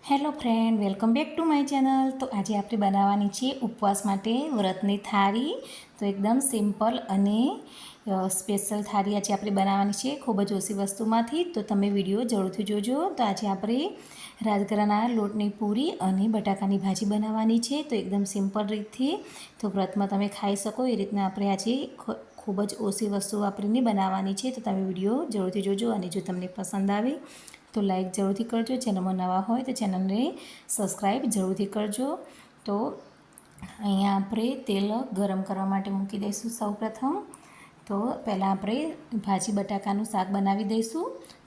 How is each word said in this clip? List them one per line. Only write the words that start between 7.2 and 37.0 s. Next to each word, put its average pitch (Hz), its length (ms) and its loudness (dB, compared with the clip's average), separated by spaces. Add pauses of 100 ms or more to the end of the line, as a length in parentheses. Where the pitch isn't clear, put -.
અ, 190 220 0
સ્પેશિયલ 202 540 -2
થાળી 202 340 0
આજે 202 160 0
આપણે 208 180 -2
બનાવવાની 196 420 4
છે, 262 240 -2
ખૂબ 214 260 0
જ 202 100 0
ઓછી 196 220 -2
વસ્તુમાંથી. 226 680 0
તો 220 180 -4
તમે 202 280 2
વીડિયો 202 340 2
જરૂરથી 202 380 0
જોજો. 233 480 0
તો 254 140 0
આજે 202 220 0
આપણે 220 500 0 (460)
રાજગરાના 208 680 2
લોટની 208 400 0
પૂરી 214 420 0
અને 190 380 2
બટાકાની 196 500 2
ભાજી 196 280 0
બનાવવાની 220 520 2
છે, 277 240 0
તો 294 140 -2
એકદમ 202 280 0
સિમ્પલ 196 420 -2
રીતથી. 247 580 -2 (360)
તો 214 80 -2
વ્રતમાં 196 400 0
તમે 202 200 0
ખાઈ 202 280 -2
શકો 220 300 -2
એ 233 100 2
રીતના 196 300 0
આપણે 196 240 0
આજે 226 360 0
ખ-, - 340 -8 (160)
ખૂબ 202 280 -2
જ 202 160 -4
ઓછી 208 280 0
વસ્તુ 202 320 -2
વાપરીને 202 400 0
બનાવવાની 196 540 2
છે, 254 160 -4
તો 247 100 -8
તમે 190 220 -2
વીડિયો 190 420 0
જરૂરથી 202 380 -2
જોજો. 196 300 0
અને 185 160 -2
જો 185 120 -4
તમને 180 260 -4
પસંદ 196 440 -2
આવે 226 280 0 (560)
તો 214 60 0
લાઈક 190 320 0
જરૂરથી 196 320 0
કરજો. 233 320 0
ચેનલમાં 190 380 0
નવા 185 260 0
હોય 233 220 0
તો 262 100 -4
ચેનલને 196 680 0 (300)
સબસ્ક્રાઈબ 208 560 0
જરૂરથી 196 420 0
કરજો. 226 520 -2 (460)
તો 220 240 0 (920)
અહીંયા 202 340 2
આપણે 226 420 0
તેલ 208 560 0
ગરમ 190 300 0
કરવા 190 240 -2
માટે 196 240 0
મૂકી 196 280 -2
દઈશું 202 320 -4
સૌપ્રથમ. 226 720 -2 (640)